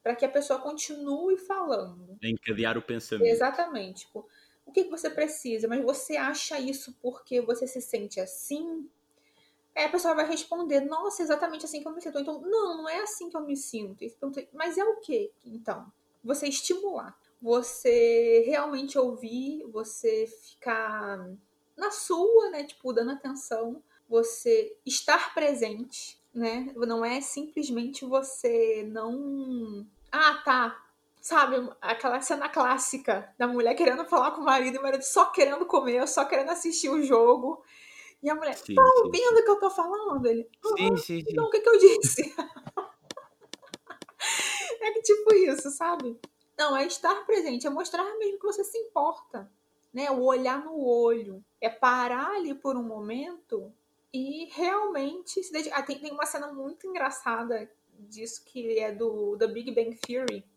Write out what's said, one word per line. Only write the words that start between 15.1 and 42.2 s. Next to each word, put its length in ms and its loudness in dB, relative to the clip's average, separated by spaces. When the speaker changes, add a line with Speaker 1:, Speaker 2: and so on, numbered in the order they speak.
Speaker 1:
então?" 460 -12
Você 240 -4
estimular. 720 -4
Você 1040 6
realmente 520 0
ouvir, 680 -2
você 600 -2
ficar 1040 -6
na 140 -4
sua, 600 4
né? 140 -8
Tipo, 280 -8
dando 200 0
atenção. 680 -8
Você 760 2
estar 500 2
presente, 840 -2
né? 420 -4
Não 280 -2
é 160 -2
simplesmente 840 -6
você 840 0
não, 960 -6
"Ah, 340 4
tá." 400 0
Sabe, 360 4
aquela 400 -2
cena 280 -2
clássica 880 0
da 100 0
mulher 280 2
querendo 300 2
falar 260 4
com 100 -8
o 40 -6
marido 320 2
e 20 -6
o 40 -6
marido 200 -2
só 240 4
querendo 400 2
comer, 420 2
só 160 2
querendo 260 0
assistir 380 -4
o 140 0
jogo. 600 4
E 80 0
a 40 0
mulher, 220 -4
Speaker 2:
Sim, 180 -8
Speaker 1:
"Tá 80 10
Speaker 2:
sim, 200 10
Speaker 1:
ouvindo 340 4
Speaker 2:
sim. 40 10
Speaker 1:
o 40 2
que 60 4
eu 100 6
tô 100 2
falando?" 560 -2
Ele, 220 0
Speaker 2:
Sim, 100 2
Speaker 1:
"Aham." 100 4
Speaker 2:
sim, 240 -4
sim. 80 -10
Speaker 1:
"Então 160 0
o 60 -2
que 100 4
que 80 4
eu 100 10
disse?" 440 8